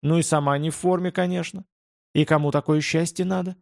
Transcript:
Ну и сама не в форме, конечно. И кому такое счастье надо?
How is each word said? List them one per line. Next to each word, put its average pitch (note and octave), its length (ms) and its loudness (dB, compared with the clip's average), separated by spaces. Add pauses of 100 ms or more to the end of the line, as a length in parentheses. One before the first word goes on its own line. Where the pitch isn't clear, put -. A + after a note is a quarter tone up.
Ну D#3 160 2
и E3 40 2
сама C#3+ 360 0
не D#3 120 -2
в D#3 60 -8
форме, F3+ 340 0
конечно. F3+ 540 -4 (500)
И D3+ 100 4
кому D3 260 2
такое D3+ 300 2
счастье E3 440 -2
надо? F#3 380 -4